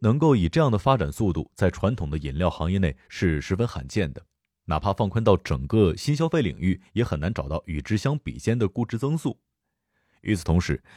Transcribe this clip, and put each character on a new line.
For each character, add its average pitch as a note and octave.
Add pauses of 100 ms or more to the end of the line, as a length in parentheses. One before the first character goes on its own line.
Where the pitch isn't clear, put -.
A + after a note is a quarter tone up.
能 A#2
够 D3+
以 F2+
这 E3
样 C#3
的 G#2+
发 C3+
展 D#2
速 F#2+
度 -
在 F#2
传 A2
统 F2
的 C#2+
饮 C#2+
料 F2
行 D#2+
业 G2
内 F2 (120)
是 D#2+
十 -
分 A#2
罕 C2+
见 D#2+
的， - (420)
哪 D#2
怕 G2
放 G2+
宽 A2+
到 G#2+
整 C#2
个 F#2
新 C#3+
消 D#3+
费 D#3
领 E2+
域， F2+ (140)
也 E2
很 D#2+
难 F2
找 C2+
到 D#2
与 D2+
之 G#2+
相 C#3
比 -
肩 A2+
的 A2+
估 A#2
值 A2+
增 C#3
速。 D3 (840)
与 G#2
此 F2
同 E2+
时， D2+ (140)